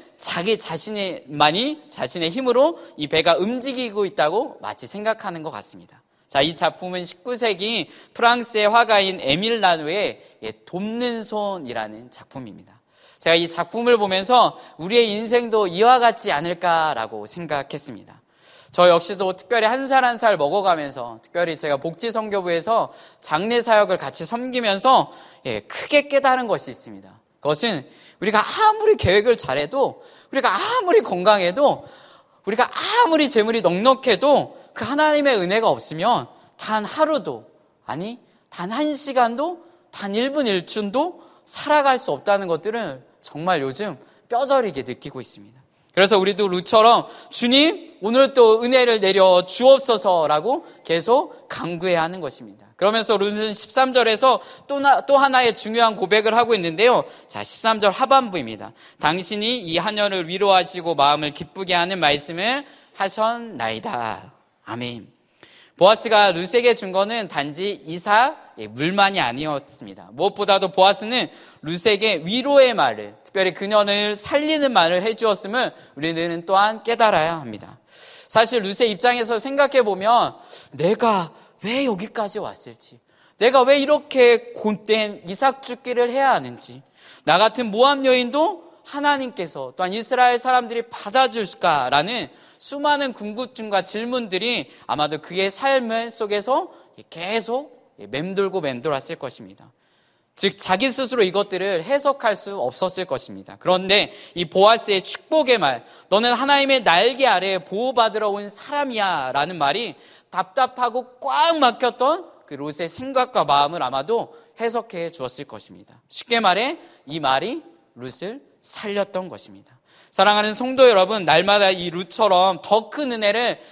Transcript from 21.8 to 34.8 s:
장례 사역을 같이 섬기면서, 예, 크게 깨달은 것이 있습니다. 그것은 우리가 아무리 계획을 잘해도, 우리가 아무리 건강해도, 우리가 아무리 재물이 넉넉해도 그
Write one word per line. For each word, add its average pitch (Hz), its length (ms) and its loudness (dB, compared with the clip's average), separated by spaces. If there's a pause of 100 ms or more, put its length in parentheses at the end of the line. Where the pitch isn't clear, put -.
장례 220 400 -2
사역을 208 360 4
같이 151 280 -6
섬기면서, 233 840 0 (340)
예, 110 160 -6
크게 - 460 0
깨달은 262 400 0
것이 160 220 -4
있습니다. 98 500 -18 (200)
그것은 151 480 -2 (320)
우리가 208 240 2 (240)
아무리 427 280 4
계획을 208 420 2
잘해도, 147 640 -4 (280)
우리가 247 220 0
아무리 403 480 2
건강해도, 190 840 2 (580)
우리가 226 240 0 (360)
아무리 311 240 2
재물이 226 320 0
넉넉해도 214 1040 0 (120)
그 - 80 -10